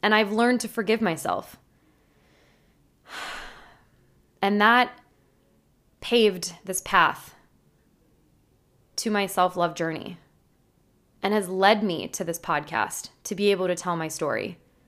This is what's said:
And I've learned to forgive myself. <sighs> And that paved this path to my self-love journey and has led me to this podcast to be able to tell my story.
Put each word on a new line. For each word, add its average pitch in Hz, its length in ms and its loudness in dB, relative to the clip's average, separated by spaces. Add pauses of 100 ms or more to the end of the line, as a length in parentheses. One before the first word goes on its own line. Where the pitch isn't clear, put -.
And 208 140 2
I've 214 160 2
learned 233 300 2
to 226 60 -8
forgive 220 340 -2
myself. 160 560 -4 (1500)
<sighs> - 40 -20 (1300)
And 202 200 2
that 240 380 4 (1000)
paved 190 520 2 (100)
this 190 180 -6
path - 520 2 (1600)
to 233 120 -4
my 202 160 0
self-love 180 480 0
journey 165 440 -6 (1040)
and 196 100 0
has 196 160 0
led 196 340 4
me 170 260 -2
to - 140 -8
this 165 140 -4
podcast 147 720 -4 (140)
to - 100 -8
be 202 160 2
able 185 180 2
to 180 80 0
tell 175 200 -6
my 160 120 -6
story. 147 520 -6 (280)